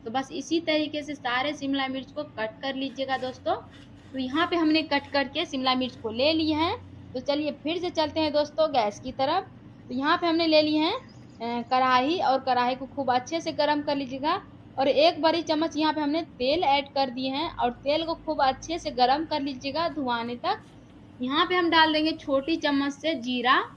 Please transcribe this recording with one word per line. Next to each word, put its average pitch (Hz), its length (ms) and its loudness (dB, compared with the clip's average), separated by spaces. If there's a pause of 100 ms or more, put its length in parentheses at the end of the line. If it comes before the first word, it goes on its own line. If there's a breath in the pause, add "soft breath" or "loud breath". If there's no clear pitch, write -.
तो 233 60 -10
बस 262 220 -4
इसी - 280 -2
तरीके 302 420 -2
से 294 120 -10
सारे 277 400 -2
शिमला 277 340 -2
मिर्च 262 240 -8
को 294 100 -8
कट 220 400 -8
कर 269 120 -4
लीजिएगा 269 420 -4
दोस्तों। 262 400 -4 (560)
तो 262 60 -8
यहाँ 262 280 0
पे 349 100 0
हमने 311 260 4
कट 285 240 -2
करके 277 400 -2
शिमला 262 280 0
मिर्च 254 220 -2
को 226 140 -6
ले 254 220 2
लिए 311 220 2
हैं। 339 220 0 (360)
तो 254 80 -6
चलिए 285 300 -2
फिर 320 280 -4
से 349 120 -4
चलते 311 300 -2
हैं 311 120 2
दोस्तों 302 380 2
गैस 220 300 0
की 254 120 -10
तरफ। 254 340 0 (420)
तो 254 60 -8
यहाँ 285 220 2
पे 349 100 0
हमने 330 200 2
ले 311 160 6
लिए 302 160 2
हैं, 330 160 2
अ, 240 760 -8
कढ़ाई 254 480 4
और 262 220 2
कढ़ाई 247 340 0
को 262 120 -8
खूब 254 280 -2
अच्छे 254 260 -2
से 330 120 -6
गर्म 294 300 2
कर 294 140 -2
लीजिएगा। 277 460 -2 (360)
और 269 100 4
एक 311 340 4
बड़ी 320 200 2
चम्मच 320 340 0
यहाँ 311 160 2
पे 311 80 -2
हमने 302 220 0
तेल 302 420 0
ऐड 277 240 2
कर 269 220 -2
दिए 262 200 -4
हैं 285 260 -4
और 240 140 0
तेल 294 340 -2
को 330 100 -4
खूब 311 280 -2
अच्छे 269 360 0
से 320 120 -6
गर्म 254 340 4
कर 302 160 -4
लीजिएगा 277 480 -4
धुआने 247 480 -4
तक। 370 260 -4 (600)
यहाँ 285 240 2
पे 359 100 0
हम 349 140 4
डाल 320 220 6
देंगे 311 200 2
छोटी 302 440 0
चम्मच 285 360 0
से 311 220 -4
जीरा 247 500 2 (120)